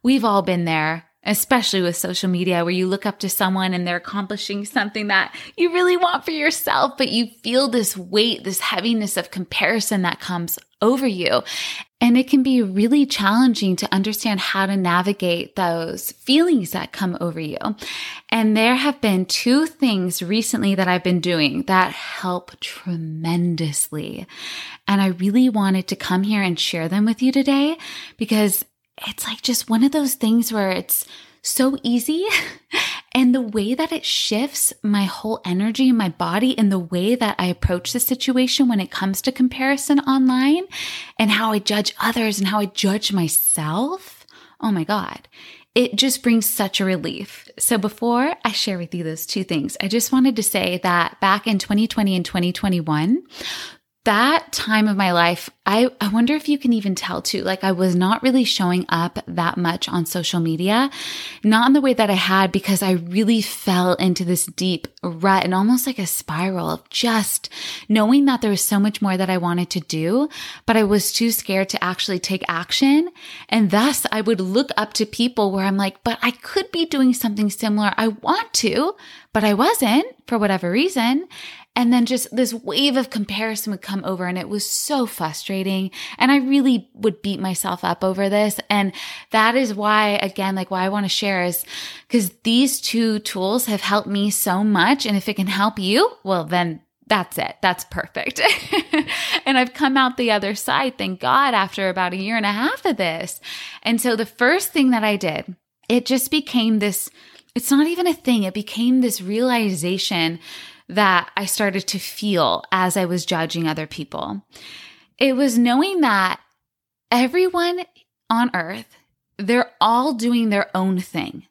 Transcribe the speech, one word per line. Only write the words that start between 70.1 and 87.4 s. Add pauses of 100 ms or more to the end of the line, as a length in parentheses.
but
I
was
too
scared
to
actually
take
action. (400)
And
thus
I
would
look
up
to
people
where
I'm
like,
"But
I
could
be
doing
something
similar.
I
want
to, (380)
but
I
wasn't (220)
for
whatever
reason." (500)
And
then
just
this
wave
of
comparison
would
come
over,
and
it
was
so
frustrating. (260)
And
I
really
would
beat